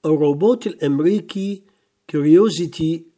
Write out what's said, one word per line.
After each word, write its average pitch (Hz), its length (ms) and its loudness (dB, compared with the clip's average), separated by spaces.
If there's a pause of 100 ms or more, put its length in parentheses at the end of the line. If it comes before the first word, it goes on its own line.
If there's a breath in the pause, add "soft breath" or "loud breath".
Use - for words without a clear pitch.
الروبوت 156 600 0
الأمريكي 190 960 -4 (440)
كيوريوزيتي 160 960 0 (120)